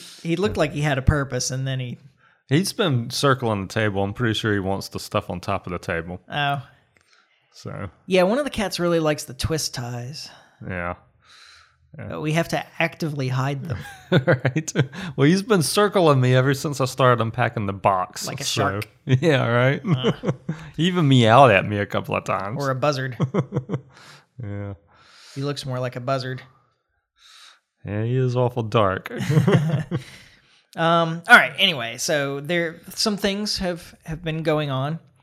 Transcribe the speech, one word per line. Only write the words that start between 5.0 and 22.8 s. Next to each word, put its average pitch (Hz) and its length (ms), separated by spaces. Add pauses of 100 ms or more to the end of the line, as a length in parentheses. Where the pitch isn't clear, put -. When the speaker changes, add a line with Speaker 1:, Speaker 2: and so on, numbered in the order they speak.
Speaker 2:
on 92 100
top 95 260
of 90 60
the 87 80
table. 87 400 (100)
Speaker 1:
Oh. 143 320 (920)
Speaker 2:
So. 101 360 (160)
Speaker 1:
Yeah, 180 180
one 202 140
of 294 60
the 269 60
cats 185 320
really 170 180
likes 151 240
the 127 100
twist - 400
ties. 120 560 (320)
Speaker 2:
Yeah. 87 340 (1000)
Yeah. 107 120
Speaker 1:
But - 120
we 151 120
have 165 160
to - 160 (140)
actively 147 500
hide 131 340
them. 160 140 (340)
Speaker 2:
<laughs> - 0
Right. 156 640 (420)
Well, 135 100
he's 180 160
been 196 220
circling 180 560
me 127 160
ever 131 180
since 139 280
I 131 40
started 123 360
unpacking 113 440
the 98 80
box, 92 540
Speaker 1:
Like - 140
a - 20
Speaker 2:
so. - 180 (200)
Speaker 1:
shark. - 60 (100)
Speaker 2:
<laughs> - 80
Yeah, 131 420
right. 123 380
Speaker 1:
Uh. 185 460 (200)
Speaker 2:
<laughs> 156 240
He 151 120
even 180 200
meowed 127 440
at 95 140
me 104 120
a 101 80
couple 98 280
of 95 120
times. 101 360
Speaker 1:
Or 135 100
a 131 40
buzzard. 131 460